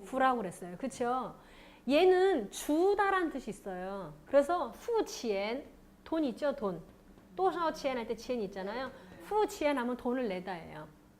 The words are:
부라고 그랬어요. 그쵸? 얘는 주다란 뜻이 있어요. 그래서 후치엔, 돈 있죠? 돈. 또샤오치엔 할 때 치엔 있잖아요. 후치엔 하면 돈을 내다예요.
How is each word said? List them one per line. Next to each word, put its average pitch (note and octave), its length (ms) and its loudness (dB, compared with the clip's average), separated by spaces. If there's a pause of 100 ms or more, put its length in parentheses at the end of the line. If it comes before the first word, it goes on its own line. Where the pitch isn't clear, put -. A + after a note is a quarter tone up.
부라고 B3+ 340 2
그랬어요. F3+ 400 -8
그쵸? A#3+ 560 -4 (540)
얘는 F4+ 600 6
주다란 F#4+ 800 2
뜻이 B3+ 200 -8
있어요. F#3 640 -8 (140)
그래서 C#4+ 420 4 (120)
후치엔, A#3 840 -2 (400)
돈 D#4+ 200 0
있죠? C#4 300 -2
돈. F#3 280 -4 (540)
또샤오치엔 D#4+ 600 0
할 A#3 100 -4
때 A3+ 100 -4
치엔 A#3 260 -4
있잖아요. G3+ 480 -6 (340)
후치엔 G4+ 540 2
하면 A#3+ 180 -2
돈을 B3 320 -2
내다예요. E3 580 -8 (340)